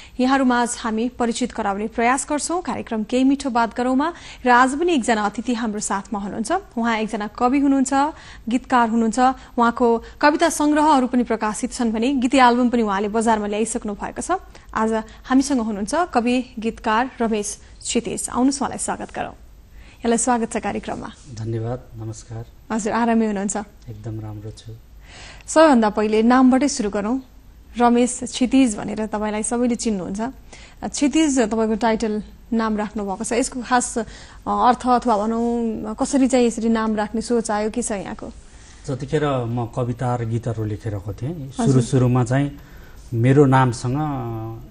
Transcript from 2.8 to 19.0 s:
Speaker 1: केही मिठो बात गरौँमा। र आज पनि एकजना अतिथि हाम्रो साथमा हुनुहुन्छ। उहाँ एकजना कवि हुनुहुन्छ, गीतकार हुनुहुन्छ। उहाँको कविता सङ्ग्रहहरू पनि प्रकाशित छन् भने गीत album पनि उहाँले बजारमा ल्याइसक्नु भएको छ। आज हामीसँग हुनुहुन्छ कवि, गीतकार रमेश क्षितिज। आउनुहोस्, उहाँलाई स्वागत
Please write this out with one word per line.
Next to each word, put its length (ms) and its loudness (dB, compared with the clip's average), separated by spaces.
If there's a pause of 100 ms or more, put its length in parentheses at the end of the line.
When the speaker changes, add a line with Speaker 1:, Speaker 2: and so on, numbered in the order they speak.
Speaker 1:
केही 220 0
मिठो 260 2
बात 260 0
गरौँमा। 360 0 (340)
र 20 2
आज 320 6
पनि 140 2
एकजना 280 0
अतिथि 320 -4
हाम्रो 260 -4
साथमा 380 -4
हुनुहुन्छ। 340 -6 (260)
उहाँ 200 0
एकजना 280 -4
कवि 320 2
हुनुहुन्छ, 320 4 (580)
गीतकार 400 2
हुनुहुन्छ। 300 0 (400)
उहाँको 440 2 (180)
कविता 280 4
सङ्ग्रहहरू 580 4
पनि 160 2
प्रकाशित 500 -4
छन् 200 -2
भने 220 0
गीत 200 0
album 340 6
पनि 140 2
उहाँले 260 0
बजारमा 380 2
ल्याइसक्नु 480 -4
भएको 280 -10
छ। 180 -2 (340)
आज 180 0 (320)
हामीसँग 360 2
हुनुहुन्छ 340 -4
कवि, 640 0
गीतकार 520 -2 (100)
रमेश 380 -2 (220)
क्षितिज। 500 -4
आउनुहोस्, 280 2
उहाँलाई 200 -4
स्वागत 360 -6